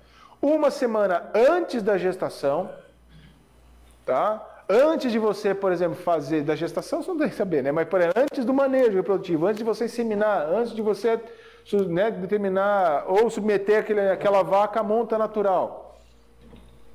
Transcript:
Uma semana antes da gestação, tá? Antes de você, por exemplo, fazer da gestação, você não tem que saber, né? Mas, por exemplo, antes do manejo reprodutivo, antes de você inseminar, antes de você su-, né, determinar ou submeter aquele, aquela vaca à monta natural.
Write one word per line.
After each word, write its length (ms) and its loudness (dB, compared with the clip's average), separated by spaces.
Uma 280 2
semana 640 -2
antes 480 2
da 140 2
gestação, 720 -2
tá? 460 -2
Antes 440 4
de 60 2
você, 360 0
por 180 0
exemplo, 220 0
fazer 480 -2
da 140 -2
gestação, 460 -4
você 80 -8
não 80 -4
tem 100 0
que 60 -10
saber, 280 -2
né? 80 -2
Mas, 160 0
por 140 0
exemplo, 220 2
antes 220 -2
do 80 0
manejo 440 2
reprodutivo, 500 0
antes 120 0
de 60 -6
você 200 -2
inseminar, 640 -2
antes 260 0
de 80 -6
você 380 0
su-, 240 0
né, 220 0
determinar 960 0
ou 240 2
submeter 500 0
aquele, 280 0
aquela 340 2
vaca 380 0
à 20 0
monta 360 0
natural. 840 -2